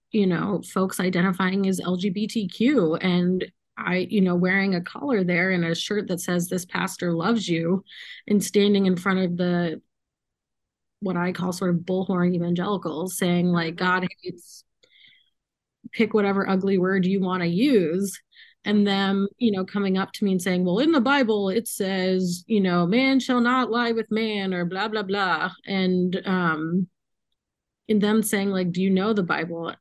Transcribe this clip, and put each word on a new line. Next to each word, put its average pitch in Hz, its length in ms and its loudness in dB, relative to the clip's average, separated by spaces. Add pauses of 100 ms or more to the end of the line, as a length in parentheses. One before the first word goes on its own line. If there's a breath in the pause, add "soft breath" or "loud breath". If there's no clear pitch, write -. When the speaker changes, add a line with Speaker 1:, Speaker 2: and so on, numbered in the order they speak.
(120)
Speaker 1:
you 202 160 2
know, 185 340 0 (120)
folks 190 260 -2
identifying 185 680 0
as 185 120 0
L 180 160 -2
G 190 140 -2
B 208 180 -4
T 202 200 -4
Q, 220 480 2
and 180 500 0 (320)
I, 180 320 -2
you 208 120 2
know, 180 140 4
wearing 190 400 2
a 170 60 -2
collar 220 420 -2
there 180 280 2
and 175 140 2
a 165 100 -2
shirt - 320 -4
that 175 140 -4
says, 175 260 -2
"This 180 180 -4
pastor 180 480 -4
loves 185 340 0
you," 170 360 0 (440 loud breath)
and 202 160 2
standing 202 420 2
in 185 120 2
front 190 220 0
of 175 180 -2
the, 175 440 -2 (1160)
what 185 180 -4
I 180 140 0
call 180 220 -4
sort 180 180 -2
of 170 100 0
bullhorn 185 540 0
evangelicals 175 840 -2
saying, 175 300 2
like, 170 280 0
Speaker 2:
Mm-hmm. 180 100 -2
Speaker 1:
"God 180 220 2 (140)
hates," - 420 -14 (1300 soft breath)
pick 220 220 0
whatever 196 360 0
ugly 190 280 2
word 185 280 2
you 196 140 0
wanna 180 260 -2
use, 190 760 2 (460 loud breath)
and 208 220 2
them, 196 400 2 (120)
you 226 120 2
know, 185 140 -2
coming 196 320 -2
up - 160 -2
to - 100 -6
me 196 100 2
and 180 80 0
saying, 180 220 0
"Well, 180 160 2
in 320 120 4
the 294 100 4
Bible, 214 480 2
it 226 180 -2
says, 185 800 -2
you 208 140 2
know, 175 240 2
man 262 340 4
shall 247 220 0
not 247 300 2
lie 233 200 0
with 226 200 -4
man," 214 420 0
or 175 120 -2
blah, 190 220 -4
blah, 214 160 -2
blah. 185 480 0 (140)
And, 185 600 0
um, 175 640 0 (1000)
and 214 100 2
them 214 220 4
saying, 202 300 -2
like, 185 200 0
"Do 175 120 -2
you 196 80 2
know 196 220 2
the 202 100 0
Bible?" 165 580 -4